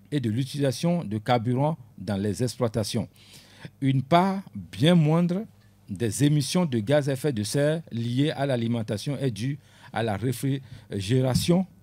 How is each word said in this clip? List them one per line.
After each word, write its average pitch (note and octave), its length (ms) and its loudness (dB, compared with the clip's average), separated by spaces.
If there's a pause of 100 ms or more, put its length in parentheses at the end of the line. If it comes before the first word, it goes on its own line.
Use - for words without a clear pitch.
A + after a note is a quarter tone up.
(120)
et D3+ 80 0
de A#2 100 -2
l'utilisation C#3 720 -2
de G#2+ 140 -4
carburant B2 600 2 (200)
dans G2 200 -4
les G2 260 0
exploitations. A2+ 640 -2 (760)
Une C3+ 200 2
part F#3+ 400 2 (140)
bien G2+ 400 2
moindre E3+ 500 2 (440)
des G#2 340 -2
émissions D3 420 2
de B2 140 0
gaz C#3 300 2
à C#3 40 0
effet C3+ 200 -2
de G#2 100 -2
serre D3 380 0 (100)
liées B2 400 0
à C#3 140 -4
l'alimentation A#2 720 -2
est C3+ 140 -2
due B2 260 -4 (340)
à A2 120 -2
la A2 140 0
réfrigération C3 1500 0 (180)